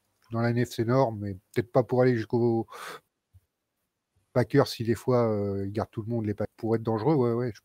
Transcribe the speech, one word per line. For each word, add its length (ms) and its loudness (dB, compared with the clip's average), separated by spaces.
dans 100 -2
la 80 2
N 160 2
F 60 -6
C 140 -4
Nord, 280 2
mais 220 -6
peut-être 180 -4
pas 120 4
pour 180 2
aller 140 4
jusqu'au 500 0
Packers 320 4
si 180 -6
des 120 0
fois, 360 2
euh, 360 -2
ils 40 -8
gardent 200 -6
tout 100 -10
le 80 -10
monde, 160 -4
les 80 -2
Packers, 240 -6
pour 180 -2
être 60 -2
dangereux. 320 0
Ouais, 200 2
ouais, 200 -4
je 120 -20